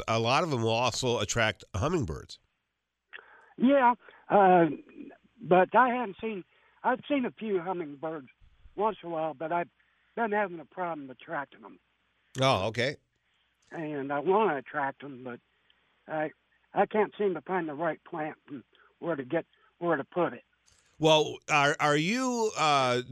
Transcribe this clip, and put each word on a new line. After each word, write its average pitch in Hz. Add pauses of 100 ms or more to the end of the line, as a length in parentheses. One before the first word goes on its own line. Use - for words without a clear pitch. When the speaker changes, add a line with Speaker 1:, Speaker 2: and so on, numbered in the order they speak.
Speaker 1:
a 113
lot 127
of 165
them 123
will 113
also 120
attract 107 (120)
hummingbirds. 113 (1200)
Speaker 2:
Yeah, 254 (360)
uh, 180 (760)
but 175
I 247
haven't 233
seen, 220 (400)
I've 240
seen 277
a 185
few 202
hummingbirds 160 (480)
once 202
in 170
a 170
while, 160
but 156
I've 170 (460)
been 220
having 196
a 147
problem 165
attracting 139
them. 98 (600)
Speaker 1:
Oh, 113
okay. 120 (720)
Speaker 2:
And 151
I 143
wanna 185
attract 135
'em, 131
but 120 (680)
I, 156 (420)
I 190
can't 214
seem 202
to 156
find 180
the 151
right 151
plant 156 (120)
and 131 (360)
where 160
to 135
get, 127 (340)
where 170
to 135
put 151
it. 117 (560)
Speaker 1:
Well, 156 (140)
are, 147
are 147
you, 233
uh, 135 (100)